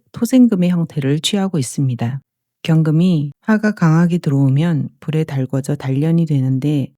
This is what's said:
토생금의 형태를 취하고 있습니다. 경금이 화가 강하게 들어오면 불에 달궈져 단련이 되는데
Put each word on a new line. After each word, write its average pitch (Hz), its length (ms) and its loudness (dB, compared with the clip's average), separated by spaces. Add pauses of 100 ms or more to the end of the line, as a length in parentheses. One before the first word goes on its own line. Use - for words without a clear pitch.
(140)
토생금의 226 560 2
형태를 156 500 -2
취하고 190 400 -2
있습니다. 131 600 -4 (400)
경금이 160 680 2 (100)
화가 214 320 0
강하게 170 460 2
들어오면 139 680 0 (140)
불에 156 240 -4
달궈져 135 500 -4
단련이 151 500 0
되는데 135 720 -2